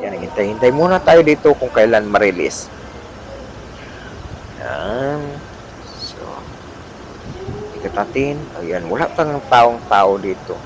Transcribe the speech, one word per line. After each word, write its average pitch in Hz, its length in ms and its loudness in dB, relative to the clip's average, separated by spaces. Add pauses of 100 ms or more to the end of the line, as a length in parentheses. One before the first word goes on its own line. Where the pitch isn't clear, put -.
Yan, 98 160 -6
hintay-hintay 107 560 2
muna 180 260 4
tayo 165 240 8
dito 151 320 6
kung 127 160 -2
kailan 110 320 6
ma-release. 98 640 2 (1900)
Yan. 113 640 -4 (640)
So, - 320 -14 (1600)
ikat - 160 -8
natin. 135 400 -2 (240)
Ayan, 175 320 -6
wala 156 180 0
pang 151 380 -2
taong-tao 113 720 6
dito. 92 460 -6